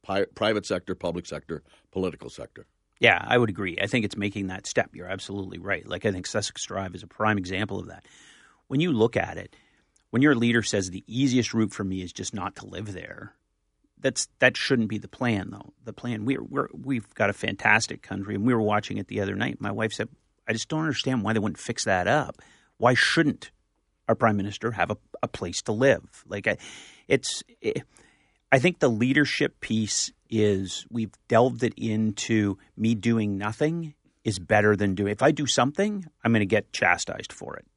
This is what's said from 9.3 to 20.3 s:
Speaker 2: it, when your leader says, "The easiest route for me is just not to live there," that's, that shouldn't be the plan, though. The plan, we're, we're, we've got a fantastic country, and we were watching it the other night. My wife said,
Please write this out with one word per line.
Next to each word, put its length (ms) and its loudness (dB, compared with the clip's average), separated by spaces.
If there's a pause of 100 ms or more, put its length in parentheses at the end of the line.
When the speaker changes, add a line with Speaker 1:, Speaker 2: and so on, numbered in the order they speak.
Speaker 2:
it, 160 -14 (560)
when 100 2
your 140 8
leader 300 4
says, 260 0
"The 160 -10
easiest 480 2
route 180 2
for 120 -6
me 180 -4
is 100 -12
just 220 -10
not 220 -6
to 100 -16
live 260 -10
there," 440 -14 (640)
that's, 280 -2 (120)
that 160 6
shouldn't 320 2
be 100 -2
the 80 -10
plan, 440 -2
though. 220 -16 (120)
The 80 -14
plan, 320 -8
we're, 180 -2
we're, 300 -4
we've 420 -6
got 160 2
a 40 -2
fantastic 680 0
country, 320 -6
and 100 -2
we 80 4
were 80 4
watching 380 0
it 80 -6
the 140 -4
other 160 -2
night. 240 -4
My 100 -4
wife 220 -2
said, 160 -6 (400)